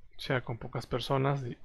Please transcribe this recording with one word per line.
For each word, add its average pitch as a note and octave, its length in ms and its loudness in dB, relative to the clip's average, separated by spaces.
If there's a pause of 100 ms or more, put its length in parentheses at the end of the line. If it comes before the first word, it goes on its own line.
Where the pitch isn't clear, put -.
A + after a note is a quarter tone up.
(160)
sea C3 260 2
con A2+ 160 -4
pocas A#2+ 280 -4
personas, C3+ 580 2
i-, A#2+ 200 -6